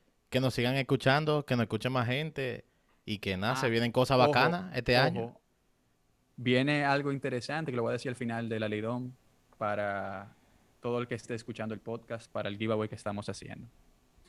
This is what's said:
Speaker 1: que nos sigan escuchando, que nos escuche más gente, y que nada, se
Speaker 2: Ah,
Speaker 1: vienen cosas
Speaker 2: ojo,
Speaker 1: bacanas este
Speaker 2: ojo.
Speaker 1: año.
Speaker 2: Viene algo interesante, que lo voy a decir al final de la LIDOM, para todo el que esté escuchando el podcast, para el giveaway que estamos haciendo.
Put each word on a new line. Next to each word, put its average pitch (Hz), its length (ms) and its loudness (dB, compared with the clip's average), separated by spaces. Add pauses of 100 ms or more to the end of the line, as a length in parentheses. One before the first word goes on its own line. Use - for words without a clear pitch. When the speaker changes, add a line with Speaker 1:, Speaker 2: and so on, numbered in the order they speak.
(300)
Speaker 1:
que 127 100 2
nos 131 140 0
sigan 123 220 0
escuchando, 143 680 2
que 127 120 2
nos 117 80 4
escuche 117 260 -2
más 127 160 0
gente, 135 580 -4 (400)
y 104 140 -4
que 98 180 -2
nada, 110 200 0
se 135 100 0
Speaker 2:
Ah, - 20 2
Speaker 1:
vienen 113 240 2
cosas 127 260 4
Speaker 2:
ojo, 127 100 8
Speaker 1:
bacanas 160 460 2
este 123 220 4
Speaker 2:
ojo. 131 100 8
Speaker 1:
año. 120 280 -2 (1000)
Speaker 2:
Viene 131 500 2
algo 139 260 2
interesante, 139 580 -4
que 123 60 -4
lo 120 60 0
voy 117 80 0
a - 20 -2
decir 123 160 -4
al 123 80 -6
final 117 320 -4
de 110 120 -2
la 107 80 -2
LIDOM, 117 440 -4 (460)
para 101 760 -4 (460)
todo 120 200 -4
el 120 60 -6
que 120 100 -6
esté - 180 -10
escuchando 113 400 -8
el 101 60 -10
podcast, 113 520 -12
para 104 160 -6
el 101 80 -6
giveaway 110 320 0
que - 60 -10
estamos 104 340 -6
haciendo. - 400 -12 (600)